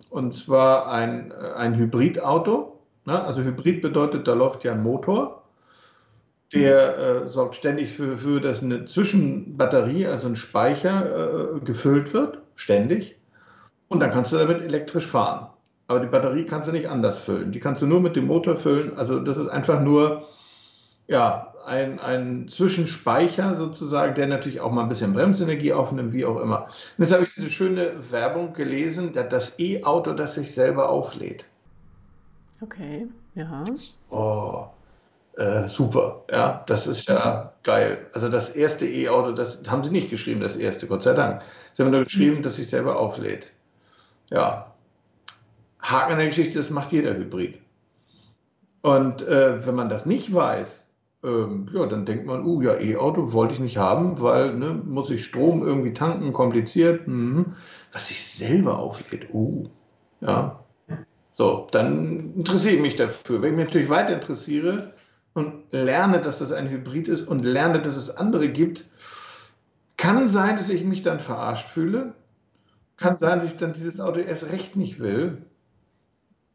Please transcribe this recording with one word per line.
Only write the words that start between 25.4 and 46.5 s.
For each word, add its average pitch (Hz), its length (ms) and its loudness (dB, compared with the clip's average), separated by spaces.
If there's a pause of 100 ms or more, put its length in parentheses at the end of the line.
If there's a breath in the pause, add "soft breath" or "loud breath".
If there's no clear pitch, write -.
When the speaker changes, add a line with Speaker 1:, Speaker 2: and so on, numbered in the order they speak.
Speaker 1:
aufnimmt, 127 400 -2
wie 127 120 -2
auch 117 160 -2
immer. 110 240 -2
Und - 400 -2
jetzt 165 80 6
habe 180 120 6
ich - 100 -4
diese 156 160 -6
schöne 185 420 0 (180)
Werbung 156 440 -2
gelesen, 156 580 -4
da-, 127 100 -2
das - 360 -2
E-Auto, 170 540 0
das 147 220 -4
sich - 200 -6
selber 135 340 2
auflädt. - 560 -4 (1160)
Speaker 2:
Okay, 190 460 -12 (280)
ja. 160 300 -8 (460)
Speaker 1:
Oh, 107 540 -4 (720 soft breath)
äh, 101 320 0
super, - 600 0
ja, - 360 0
das 60 200 0
ist - 220 -4
ja 113 440 0 (100)
geil. 131 360 2 (140)
Also 117 160 -2
das 113 220 0
erste 147 360 0
E-Auto, 123 460 0
das 120 360 -6
haben 139 160 0
sie 156 60 -2
nicht 180 200 0
geschrieben, 113 300 -4
das 101 160 -4
erste, 107 300 -4
Gott 98 160 -2
sei 127 100 4
Dank. 98 300 0 (320 loud breath)
Sie 131 80 2
haben 131 80 4
nur 131 140 4
geschrieben, 151 340 2
Speaker 2:
Mhm. 147 40 -6
Speaker 1:
dass 127 140 -4
sich 131 140 -8
selber 131 280 -2
auflädt. - 540 -4 (800 soft breath)
Ja. - 420 -2 (1080)
Haken 139 320 2
an 156 60 0
der 156 100 2
Geschichte, 156 280 0